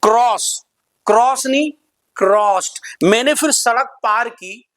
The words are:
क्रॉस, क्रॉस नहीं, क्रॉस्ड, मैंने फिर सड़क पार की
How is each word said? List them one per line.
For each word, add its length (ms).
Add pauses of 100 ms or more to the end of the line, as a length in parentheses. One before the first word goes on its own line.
क्रॉस, 600 (420)
क्रॉस 400
नहीं, 240 (460)
क्रॉस्ड, 640 (260)
मैंने 300
फिर 160
सड़क 520
पार 260
की 480